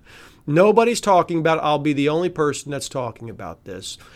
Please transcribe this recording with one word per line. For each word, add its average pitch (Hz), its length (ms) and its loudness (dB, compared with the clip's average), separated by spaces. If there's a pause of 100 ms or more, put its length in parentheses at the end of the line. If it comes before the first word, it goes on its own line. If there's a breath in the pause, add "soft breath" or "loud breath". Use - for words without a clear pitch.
(460 loud breath)
Nobody's 208 540 4
talking 175 400 2
about 160 200 0
it. - 40 -6
I'll 151 160 0
be 147 140 0
the 139 160 2
only 170 180 0
person 147 420 -4
that's 139 200 -8
talking 117 400 -8
about 90 340 -14
this. 95 340 -14 (180 loud breath)